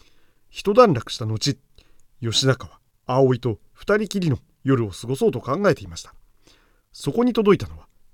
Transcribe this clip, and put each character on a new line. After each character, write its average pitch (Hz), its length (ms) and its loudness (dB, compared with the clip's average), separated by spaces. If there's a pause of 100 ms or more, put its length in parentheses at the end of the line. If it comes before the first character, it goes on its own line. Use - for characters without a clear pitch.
(480)
一 - 260 -4
段 226 200 8
落 - 180 -6
し - 40 -12
た 113 100 -6
後、 110 320 -4 (600)
義 117 280 -2
仲 - 180 0
は - 140 -20 (260)
葵 127 320 2
と 113 220 -6 (120)
二 - 260 -2
人 214 100 -4
き 202 100 -6
り 170 120 0
の 120 100 -2 (240)
夜 131 220 2
を 92 60 -10
過 - 140 -16
ご 127 80 -4
そ 220 120 0
う 196 40 4
と 120 120 -8
考 185 260 0
え - 60 4
て 101 100 -10
い 87 40 -16
ま 82 80 -16
し - 60 -14
た。 - 120 -20 (760)
そ - 220 -6
こ 226 100 0
に 247 120 0
届 202 220 4
い - 20 -6
た 110 100 -8
の 78 100 -18
は - 80 -20 (280)